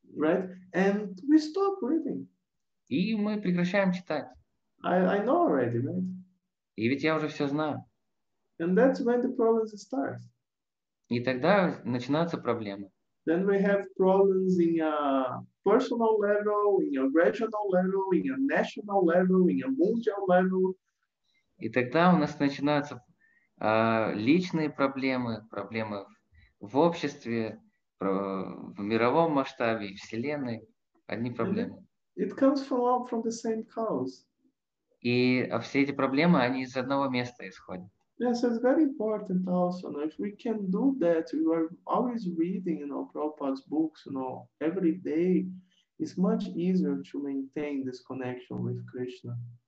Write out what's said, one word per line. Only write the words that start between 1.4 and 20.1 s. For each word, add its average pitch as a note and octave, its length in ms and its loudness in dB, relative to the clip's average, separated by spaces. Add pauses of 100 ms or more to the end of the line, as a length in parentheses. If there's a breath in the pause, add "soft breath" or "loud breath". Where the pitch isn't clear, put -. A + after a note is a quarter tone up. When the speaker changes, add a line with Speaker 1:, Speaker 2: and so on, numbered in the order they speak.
Speaker 1:
reading. A#3+ 460 -2 (600)
Speaker 2:
И G#3+ 280 0
мы G#3 260 -2
прекращаем F3+ 500 2
читать. D#3 360 -4 (560)
Speaker 1:
I, F#3 360 2
I G#3+ 60 -2
know D#4+ 220 4
already, A#2+ 360 2
right? F3+ 200 -4 (760)
Speaker 2:
И A2 120 0
ведь C#3 140 0
я D#3 140 2
уже D3+ 100 -2
все D3 200 -4
знаю. C#3+ 360 -2 (760)
Speaker 1:
And F3 160 0
that's B3+ 280 4
when A#3+ 180 2
the B3 140 -2
problems A3+ 400 2
start. C4 440 -8 (880)
Speaker 2:
И A#2 100 0
тогда C#3 640 2
начинаются C#3 540 -2
проблемы. G#2 520 -4 (380)
Speaker 1:
Then F3 180 2
we G3 160 4
have G3+ 220 2 (160)
problems F#3+ 600 4
in E3 220 4
a C3+ 600 0 (200)
personal A3+ 560 4
level, G#3 640 2
in C#3+ 160 -2
a C3+ 160 2
regional G#3 560 2
level, F#3+ 440 2
in C#3 180 0
a C3+ 80 -4
national F#3+ 680 0
level, F#3 420 4
in C3+ 160 2
a C4 60 -4
mundial G3 580 0